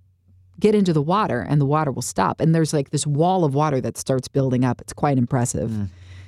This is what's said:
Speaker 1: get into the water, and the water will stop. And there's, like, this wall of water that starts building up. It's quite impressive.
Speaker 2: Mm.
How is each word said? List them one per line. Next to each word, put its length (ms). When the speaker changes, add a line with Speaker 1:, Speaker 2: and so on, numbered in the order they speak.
Speaker 1:
get 160
into 180
the 80
water, 400
and 200
the 40
water 260
will 100
stop. 400
And 140
there's, 180
like, 160
this 180
wall 380
of 80
water 280
that 160
starts 300
building 380
up. 160
It's 120
quite 240
impressive. 520
Speaker 2:
Mm. 180